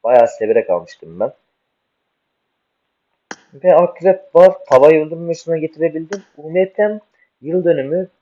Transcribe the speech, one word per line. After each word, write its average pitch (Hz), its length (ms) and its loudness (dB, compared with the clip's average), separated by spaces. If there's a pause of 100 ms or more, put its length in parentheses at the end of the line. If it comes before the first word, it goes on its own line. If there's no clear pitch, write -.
bayağı 117 240 4
severek 110 420 -4
almıştım 85 500 -10
ben. 120 120 -6 (2250)
Ve 156 200 0
akrep 175 600 -2
var. 185 300 4
Tavayı 156 420 4
öldürme 170 240 -12
hızına 165 260 -8
getirebildim. 160 680 -8 (140)
U 151 140 -18
M 190 220 -2
P'm 214 280 -4 (400)
yıl 170 240 -6
dönümü, 165 440 -4 (140)